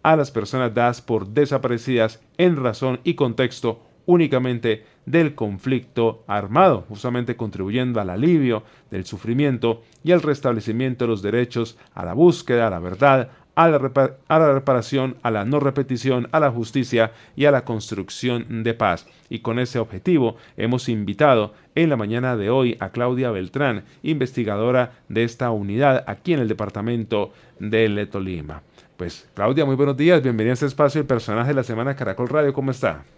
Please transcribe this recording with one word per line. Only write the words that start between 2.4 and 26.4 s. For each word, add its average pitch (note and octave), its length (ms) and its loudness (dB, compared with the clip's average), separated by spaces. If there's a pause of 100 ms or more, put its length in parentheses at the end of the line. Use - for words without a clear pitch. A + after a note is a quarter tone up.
razón B2+ 480 -2
y E3+ 100 0
contexto A#2+ 640 -2 (260)
únicamente B2+ 800 2 (180)
del D3 300 2
conflicto A#2 920 -2
armado, G#2 640 2
justamente A#2+ 480 -4
contribuyendo A2 640 -4
al G2 100 -4
alivio B2+ 520 2 (280)
del F#2+ 140 -8
sufrimiento A#2 800 -2 (200)
y D#3 100 2
al E3+ 100 4
restablecimiento B2 840 -2
de A#2 60 0
los G#2 120 -2
derechos A#2 540 -2 (180)
a F2+ 120 -8
la F2 80 -6
búsqueda, C3 520 4
a G#2+ 40 0
la F2+ 80 -4
verdad, A#2+ 520 2 (240)
a E3 140 6
la D3+ 100 4
repa-, C3 380 0 (120)
a D#3+ 100 4
la D#3 140 6
reparación, C3 720 0
a A#2 80 -2
la G#2 140 -2
no C#3+ 160 0
repetición, C3 720 -2
a D#3 80 2
la C#3+ 100 4
justicia A#2 600 0 (240)
y C3+ 80 0
a D3 60 6
la C3 140 2
construcción A2+ 960 -6
de A#2 100 0
paz. G2+ 340 0 (220)
Y A2 120 -8
con A#2 180 -4
ese B2 200 -4
objetivo A#2 580 0 (200)
hemos A#2+ 320 -2
invitado A2 640 2 (220)
en D#3+ 160 2
la C#3 60 2
mañana A#2+ 400 -2
de G2+ 120 -2
hoy B2 320 2
a F#2+ 100 -6
Claudia B2 400 -2
Beltrán, G#2 540 -2 (180)
investigadora B2 920 0 (160)
de A2+ 160 0
esta A#2 260 -4
unidad A2+ 560 0
aquí A#2+ 260 -6
en D3 80 2